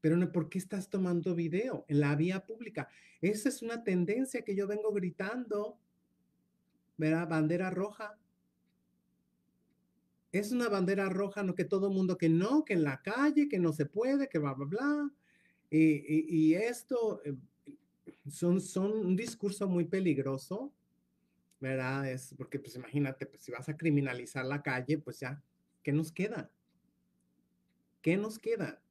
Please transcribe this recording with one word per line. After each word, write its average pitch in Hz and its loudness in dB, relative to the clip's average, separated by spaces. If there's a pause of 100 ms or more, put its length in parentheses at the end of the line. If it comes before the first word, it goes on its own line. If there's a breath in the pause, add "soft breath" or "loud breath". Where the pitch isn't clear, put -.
Pero 156 4
no, 175 4
"¿Por 165 0
qué - -4
estás 190 -6
tomando 180 0
video 175 -2
en 147 2
la 147 4
vía 185 0
pública?". - -10 (320 loud breath)
Esa 208 0
es 254 -6
una 233 -4
tendencia 208 0
que 196 -4
yo 196 -2
vengo 208 -2
gritando, 208 -4 (1200)
¿verdad? 160 0
Bandera 170 0
roja. 208 -6 (2250)
Es 208 0
una 240 2
bandera 196 2
roja, 196 -2
no 185 0
que 190 0
todo 196 2
mundo 190 2
que 165 2
no, 208 4
que 214 -2
en 170 4
la 135 -2
calle, 285 2
que 202 0
no 170 4
se 151 0
puede, 262 0
que 165 0
bla, 143 0
bla, 139 -6
bla. 285 -2 (580 soft breath)
Y, 151 2
y, 156 4
y 156 6
esto, 233 -2
eh, 143 -6 (960)
son, 175 2
son 190 -2
un 190 2
discurso 202 -4
muy 175 2
peligroso, 175 -2 (840)
¿verdad? 131 -2
Es 131 -10
porque, 135 -8
pues, 123 -14
imagínate, 131 -2
pues, - -20
si - -12
vas 123 -8
a 151 -4
criminalizar 135 0
la 143 -2
calle, 131 -2
pues 123 -10
ya, 135 -8 (400)
¿qué 143 -2
nos 160 0
queda? 185 -6 (1500)
¿Qué 175 2
nos 214 -4
queda? 220 -4